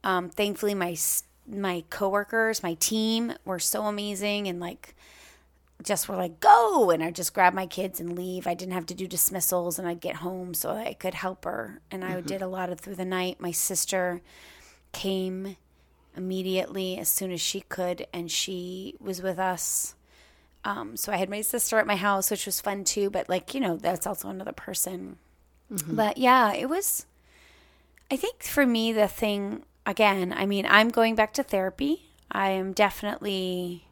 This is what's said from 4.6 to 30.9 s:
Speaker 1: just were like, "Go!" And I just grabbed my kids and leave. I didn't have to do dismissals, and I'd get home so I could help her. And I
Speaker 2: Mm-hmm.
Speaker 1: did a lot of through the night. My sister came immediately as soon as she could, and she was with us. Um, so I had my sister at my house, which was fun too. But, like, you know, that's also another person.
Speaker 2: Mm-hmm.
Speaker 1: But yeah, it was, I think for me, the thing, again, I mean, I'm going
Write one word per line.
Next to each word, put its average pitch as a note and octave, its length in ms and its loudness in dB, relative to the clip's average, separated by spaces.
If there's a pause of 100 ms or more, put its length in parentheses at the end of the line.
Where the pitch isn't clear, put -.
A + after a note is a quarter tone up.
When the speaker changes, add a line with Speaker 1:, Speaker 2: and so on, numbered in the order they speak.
Speaker 1:
just - 260 0
were G3+ 60 -4
like, F3 240 -4
"Go!" D#4 500 8
And D#3+ 140 4
I E3+ 80 -2
just E3+ 240 -4
grabbed F3+ 200 8
my F#3 120 -2
kids F#3 320 -6
and F3 180 -6
leave. F#3 300 -4
I F3 80 0
didn't F#3 180 -8
have F3 140 -4
to F3 80 -8
do F#3+ 120 -6
dismissals, F3 680 0
and F#3 100 -4
I'd E3+ 140 -4
get - 160 -4
home F3+ 380 -6
so - 160 -2
I G#3+ 240 -4
could F#3 180 -4
help F#3+ 320 -6
her. G3 360 -6 (100)
And F#3 120 -8
I F#3 120 -4
Speaker 2:
Mm-hmm. F3+ 120 -6
Speaker 1:
did F#3+ 140 -4
a F#3+ 60 -4
lot F#3 240 -4
of E3 80 -8
through G3+ 160 -12
the F#3 100 -4
night. F#3 340 -2
My F3 120 -6
sister F3+ 720 -2 (680)
came F#3+ 640 -4 (600)
immediately F#3 840 -2
as - 120 -4
soon F#3+ 220 -2
as F3 80 -6
she - 220 -4
could, F3+ 500 -4
and E3+ 200 -8
she F#3 680 -6
was F#3+ 220 -8
with F#3 180 -2
us. - 540 -2 (720)
Um, G3+ 320 -6
so - 160 -4
I F#3+ 40 0
had F#3+ 120 0
my G#3 120 -6
sister A3+ 360 0
at G#3+ 100 6
my G#3 80 2
house, G3 360 2
which G3+ 160 -2
was F#3+ 120 -2
fun G3 240 -4
too. G3 260 2
But, F#3+ 200 -4
like, F3+ 240 0
you C4+ 60 -2
know, F3+ 180 0
that's F3+ 300 -2
also G3 220 -6
another F#3+ 220 -8
person. F#3 680 -6 (540)
Speaker 2:
Mm-hmm. E3 240 -4
Speaker 1:
But G#3+ 220 2
yeah, B3 360 6
it - 160 -2
was, - 360 -2 (1040)
I C4+ 80 0
think A4+ 260 -4
for C#4+ 220 2
me, A3+ 260 4
the G#3+ 160 4
thing, G3+ 560 -2 (220)
again, G3 500 4
I G3 120 0
mean, G3+ 200 0
I'm A3 220 8
going A3+ 240 4